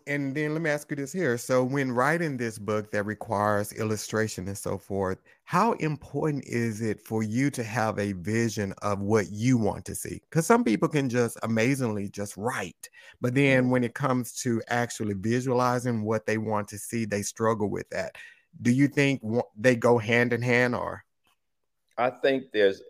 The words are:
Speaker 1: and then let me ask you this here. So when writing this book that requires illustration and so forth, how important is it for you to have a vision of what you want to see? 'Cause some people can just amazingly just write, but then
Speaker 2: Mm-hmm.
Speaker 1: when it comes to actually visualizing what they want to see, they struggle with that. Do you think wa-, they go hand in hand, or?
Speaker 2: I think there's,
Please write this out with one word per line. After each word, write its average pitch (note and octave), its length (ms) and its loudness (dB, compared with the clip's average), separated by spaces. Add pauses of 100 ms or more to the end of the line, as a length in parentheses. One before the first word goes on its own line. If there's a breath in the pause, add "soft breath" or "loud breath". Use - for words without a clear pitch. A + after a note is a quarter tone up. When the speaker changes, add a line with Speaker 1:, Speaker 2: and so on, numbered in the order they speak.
Speaker 1:
and C#3+ 300 -2
then D3+ 180 -2
let D#3+ 80 -2
me D#3+ 80 0
ask D3 200 -4
you D3+ 60 -4
this C#3 160 -8
here. C#3 260 0
So B2+ 260 2
when C3 280 0
writing D3 440 2
this A2+ 220 -4
book G#2+ 340 -2
that G#2 120 0
requires G#2 680 0
illustration G#2+ 760 -2
and G2 100 -8
so G2 200 -6
forth, F#2+ 440 -4 (220 soft breath)
how G#3 300 0
important D3+ 720 -4
is A#2 360 -2
it G#2+ 180 -2
for A2 220 -2
you A#2+ 300 0
to B2 120 -6
have G#2+ 340 -2
a G#2 140 -2
vision G#2 720 -2
of G2+ 180 -2
what G2+ 320 2
you A#2 260 2
want G2+ 280 -2
to E2 80 -8
see? - 260 -10 (100)
'Cause D#3+ 160 0
some A#3 180 4
people G3+ 240 2
can C#3 200 0
just A#2 340 0
amazingly A2+ 680 0
just G2+ 260 -8
write, G#2 540 -6 (320 loud breath)
but B2 120 0
then C3 360 4
Speaker 2:
Mm-hmm. - 0 -
Speaker 1:
when B2+ 140 2
it A#2 100 -4
comes B2+ 480 -2
to A2+ 260 0
actually A#2+ 460 -2
visualizing B2 880 0
what G#2+ 240 -2
they A2 120 0
want G#2+ 300 -2
to G#2 100 -12
see, A2+ 280 -4
they G2+ 160 -2
struggle G#2+ 480 0
with F#2 200 -6
that. - 260 -6 (460 loud breath)
Do A#2+ 80 4
you C3+ 180 6
think C#3 360 2
wa-, A2+ 180 0 (140)
they A#2+ 200 4
go A#2+ 220 6
hand A#2 360 2
in A#2 80 -2
hand, B2 340 2
or? F2+ 280 -6 (920)
Speaker 2:
I B2 140 0
think C3+ 420 0
there's, G2 380 4